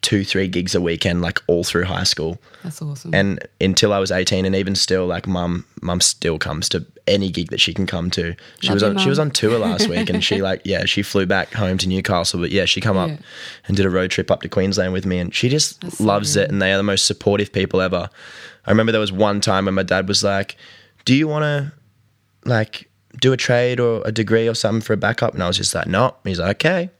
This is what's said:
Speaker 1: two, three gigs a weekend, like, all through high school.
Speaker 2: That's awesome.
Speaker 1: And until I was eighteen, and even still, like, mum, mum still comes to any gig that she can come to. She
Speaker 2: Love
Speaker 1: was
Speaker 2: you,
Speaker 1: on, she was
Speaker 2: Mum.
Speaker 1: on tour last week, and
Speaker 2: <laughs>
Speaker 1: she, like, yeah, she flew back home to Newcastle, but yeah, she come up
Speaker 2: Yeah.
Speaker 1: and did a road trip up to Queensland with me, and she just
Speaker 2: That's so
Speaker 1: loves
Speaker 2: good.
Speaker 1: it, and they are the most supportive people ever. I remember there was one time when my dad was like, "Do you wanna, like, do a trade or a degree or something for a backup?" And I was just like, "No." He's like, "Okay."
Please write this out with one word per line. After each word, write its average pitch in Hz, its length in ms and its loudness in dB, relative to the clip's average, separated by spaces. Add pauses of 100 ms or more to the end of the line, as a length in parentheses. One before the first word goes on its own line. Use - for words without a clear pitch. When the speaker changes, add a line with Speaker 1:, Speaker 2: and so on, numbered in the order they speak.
Speaker 1:
two, 101 240 2
three 95 240 0
gigs 90 260 -2
a 90 60 2
weekend, 87 400 0
like, 87 260 -2
all 85 160 2
through 87 220 0
high 90 180 -4
school. 82 340 -2 (260)
Speaker 2:
That's 170 180 -12
awesome. 151 340 -8
Speaker 1:
And 98 300 0 (140)
until 95 340 4
I 98 60 2
was 95 120 0
eighteen, 92 340 0
and 95 100 0
even 98 200 0
still, 92 320 0
like, 87 200 -4
mum, 87 380 -2 (160)
mum 87 180 -2
still - 380 0
comes 76 320 -4
to 87 160 -4 (220)
any 101 220 2
gig 90 200 -6
that - 100 -6
she 107 140 0
can 104 120 -2
come 87 260 -4
to. 85 220 -4 (280)
She 185 80 -4
Speaker 2:
Love 196 60 2
Speaker 1:
was 101 80 2
Speaker 2:
you, 107 60 4
Speaker 1:
on, 143 100 0
she 190 100 4
was 139 80 2
Speaker 2:
Mum. 151 100 2
Speaker 1:
on 139 40 -4
tour 113 280 2
last 107 300 0
week, 85 200 -2
and 90 140 0
Speaker 2:
<laughs> - 40 0
Speaker 1:
she, 98 140 0
like, 95 220 -2
yeah, 95 220 -2
she 101 160 0
flew 98 240 0
back 92 280 0
home 95 260 0
to 95 100 0
Newcastle, 92 500 0
but 87 120 -2
yeah, 95 140 2
she - 140 0
come 98 160 0
up 90 140 0
Speaker 2:
Yeah. 76 80 -8 (500)
Speaker 1:
and 101 80 0
did 98 100 2
a 95 40 2
road 92 220 0
trip 95 200 0
up 92 120 0
to - 60 -8
Queensland 95 440 0
with 95 120 -2
me, 92 140 0
and 85 160 -4
she 123 140 2
just 147 320 0
Speaker 2:
That's 175 160 -12
so 101 80 0
Speaker 1:
loves 104 300 2
Speaker 2:
good. 101 80 4
Speaker 1:
it, - 80 0
and 98 100 0
they 95 100 2
are 98 60 4
the 98 60 2
most 98 220 0
supportive 101 460 0
people 95 300 0
ever. 90 280 -2 (560)
I - 60 0
remember 110 220 4
there 110 80 2
was 101 100 -2
one 101 300 2
time 98 240 2
when 98 80 0
my 98 100 2
dad 92 240 0
was 101 160 0
like, 98 320 -2 (480)
"Do 127 100 2
you 151 140 4
wanna, 151 460 -2 (720)
like, 110 440 -2 (300)
do 131 140 4
a 127 40 0
trade 123 440 2
or 117 240 2
a 110 80 -2
degree 110 340 2
or 113 80 0
something 110 260 0
for - 120 0
a 104 40 0
backup?" 104 360 0
And 95 100 -2
I 87 40 0
was 90 100 0
just - 180 -2
like, 92 120 -2
"No." 101 360 2
He's 90 160 -4
like, 95 260 -2
"Okay." 180 240 0 (100)